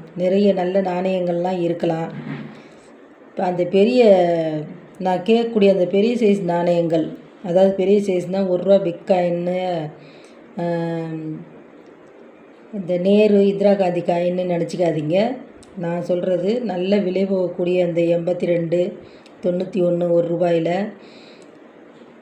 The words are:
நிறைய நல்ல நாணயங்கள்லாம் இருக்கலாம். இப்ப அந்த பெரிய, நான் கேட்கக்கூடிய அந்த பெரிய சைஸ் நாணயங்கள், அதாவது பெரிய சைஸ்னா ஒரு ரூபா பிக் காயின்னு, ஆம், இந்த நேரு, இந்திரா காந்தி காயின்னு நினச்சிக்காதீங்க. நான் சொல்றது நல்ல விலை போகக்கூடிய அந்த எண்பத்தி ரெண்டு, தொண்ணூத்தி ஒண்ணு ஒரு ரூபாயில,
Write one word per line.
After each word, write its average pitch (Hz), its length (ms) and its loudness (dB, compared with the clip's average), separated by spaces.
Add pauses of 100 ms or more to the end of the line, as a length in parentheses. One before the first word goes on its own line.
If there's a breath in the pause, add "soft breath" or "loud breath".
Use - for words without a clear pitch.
(160)
நிறைய 190 360 2
நல்ல 185 300 0
நாணயங்கள்லாம் 180 800 -2
இருக்கலாம். 165 840 -4 (840 loud breath)
இப்ப 190 180 -4
அந்த 175 160 -2
பெரிய, 202 640 4 (720)
நான் 185 240 -2
கேட்கக்கூடிய 226 480 2
அந்த 180 160 2
பெரிய 214 280 0
சைஸ் 202 280 2
நாணயங்கள், 170 640 0 (360)
அதாவது 190 300 2
பெரிய 196 260 2
சைஸ்னா 185 480 -2
ஒரு 175 140 -2
ரூபா 196 160 4
பிக் 170 280 -4
காயின்னு, 180 840 -2 (640 loud breath)
ஆம், 165 880 -6 (1300)
இந்த 180 260 -4
நேரு, 202 480 6
இந்திரா 196 280 4
காந்தி 175 260 0
காயின்னு 180 440 -2
நினச்சிக்காதீங்க. 170 920 0 (400)
நான் 175 260 -6
சொல்றது 185 580 -2
நல்ல 190 380 0
விலை 185 280 0
போகக்கூடிய 180 580 0
அந்த 170 160 0
எண்பத்தி 170 440 0
ரெண்டு, 175 540 -2 (440 loud breath)
தொண்ணூத்தி 180 400 -2
ஒண்ணு 175 280 0
ஒரு 170 180 2
ரூபாயில, 170 600 0 (1300 loud breath)